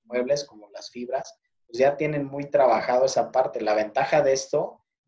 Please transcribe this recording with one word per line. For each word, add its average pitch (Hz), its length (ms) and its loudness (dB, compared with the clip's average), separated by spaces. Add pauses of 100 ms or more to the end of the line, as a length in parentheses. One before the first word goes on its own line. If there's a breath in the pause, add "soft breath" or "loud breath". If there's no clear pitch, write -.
inmuebles 123 400 -2
como 104 240 -20
las 101 220 -18
fibras, 123 500 -8 (260)
pues 120 140 -4
ya 139 180 4
tienen 151 260 -4
muy 139 240 -10
trabajado 127 560 2
esa 123 260 0
parte. 127 300 0
La 104 140 0
ventaja 135 480 0
de 135 100 4
esto - 500 -4 (240)